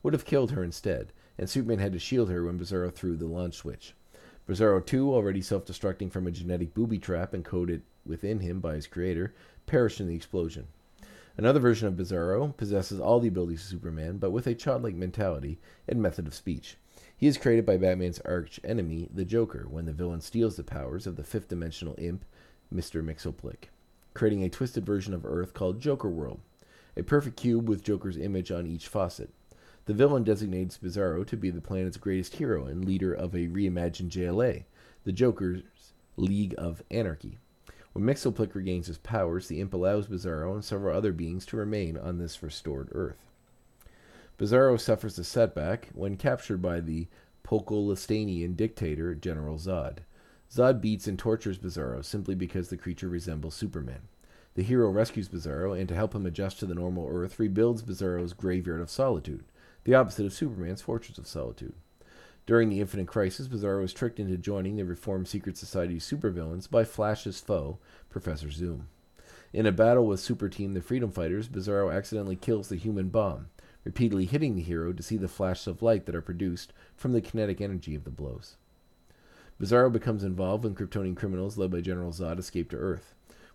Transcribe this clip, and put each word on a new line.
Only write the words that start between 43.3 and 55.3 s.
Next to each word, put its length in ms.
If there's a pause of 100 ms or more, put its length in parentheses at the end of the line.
Bizarro 400
suffers 400
a 40
setback 720
when 240
captured 440
by 180
the 280 (360)
Pokolistanian 1120
dictator, 580
General 440
Zod. 400 (540)
Zod 300
beats 260
and 120
tortures 400
Bizarro 440
simply 320
because 340
the 80
creature 320
resembles 440
Superman. 480 (540)
The 80
hero 260
rescues 400
Bizarro, 480